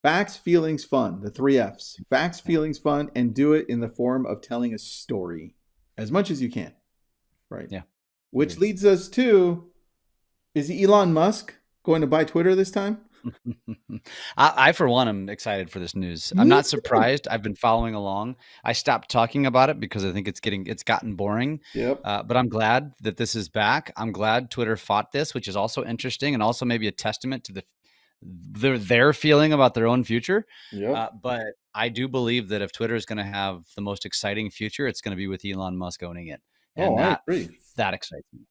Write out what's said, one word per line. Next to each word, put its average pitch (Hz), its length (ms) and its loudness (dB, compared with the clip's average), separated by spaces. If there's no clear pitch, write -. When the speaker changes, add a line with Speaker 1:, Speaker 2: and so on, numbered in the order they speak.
Speaker 1:
Facts, 180 340 2
feelings, 160 480 2
fun. 98 380 0
The 104 80 -8
three 135 300 4
Fs. - 380 -6
Facts, 160 300 0
Speaker 2:
Yeah. - 80 -10
Speaker 1:
feelings, 156 320 0
fun, 147 360 0
and 120 180 0
do 143 200 4
it 156 160 2
in 120 100 -2
the 117 80 -4
form 127 380 -2
of - 160 -6
telling 120 320 -4
a 107 60 -8
story 87 760 -10
as 110 140 -8
much 190 200 2
as 139 100 -4
you 120 80 -2
can. - 240 -10
Right? - 200 -14
Speaker 2:
Yeah. 95 140 -12
Speaker 1:
Which 151 240 0
Speaker 2:
Agreed. 202 140 2
Speaker 1:
leads 196 160 -2
us 190 240 6
to, 185 600 4
is 147 160 -2
Elon 190 420 6
Musk 175 420 0
going 165 180 4
to 147 60 0
buy 156 180 4
Twitter 170 300 2
this 190 160 0
time? 208 260 -2
Speaker 2:
<laughs> 120 340 -10
I, 151 200 6
I, 135 160 8
for 151 160 2
one, 123 180 4
am 98 220 -4
excited 101 400 -6
for 98 100 -10
this 87 160 -8
news. 87 420 -6
I'm 233 100 6
Speaker 1:
Me - 80 8
Speaker 2:
not 143 100 4
Speaker 1:
too. - 40 -4
Speaker 2:
surprised. 127 600 0
I've 110 140 -4
been 104 120 -4
following 113 400 2
along. 101 400 -6
I 120 80 0
stopped - 360 -2
talking 127 360 2
about 131 240 4
it 156 100 -4
because - 240 -6
I 95 80 -2
think 98 160 -4
it's 98 140 -10
getting, 98 260 -4
it's - 160 -10
gotten 110 320 -2
boring. 113 460 -2
Speaker 1:
Yep. 120 300 -2
Speaker 2:
Uh, 101 200 -4
but 117 120 -2
I'm 123 140 2
glad 117 420 0
that 104 140 -6
this 117 200 -4
is 101 120 -4
back. 110 480 0
I'm 110 160 -4
glad 110 400 0
Twitter 113 240 -2
fought 104 380 -2
this, 151 200 -4
which 120 140 -8
is 95 80 -8
also 110 300 -2
interesting 127 480 -4
and 110 100 0
also 120 220 0
maybe 117 220 0
a 98 40 -2
testament 123 540 -6
to 95 80 -18
the, 92 100 -12
their, 101 560 -2
their 120 360 4
feeling 151 400 4
about 135 200 6
their 113 140 2
own 123 160 4
future. 180 420 0
Speaker 1:
Yep. 107 240 -4
Speaker 2:
Uh, 113 140 -4
but 123 220 -6
I 113 140 -2
do 123 180 -4
believe 120 420 0
that 104 120 -2
if 98 100 -6
Twitter 117 240 -4
is 107 100 -4
gonna 104 200 -6
have 98 380 -6
the 101 60 -10
most 101 240 -6
exciting 104 440 -4
future, 110 380 -6
it's - 140 -8
gonna 101 160 -6
be 98 100 -6
with 95 180 -8
Elon 95 320 -6
Musk 90 260 -10
owning 87 240 -12
it. 76 140 -16
And 175 140 -2
Speaker 1:
Oh, 113 80 0
I 127 40 0
Speaker 2:
that, 190 260 0
Speaker 1:
agree. 135 220 -4
Speaker 2:
that 98 180 -2
excites - 400 -14
me. 117 180 -20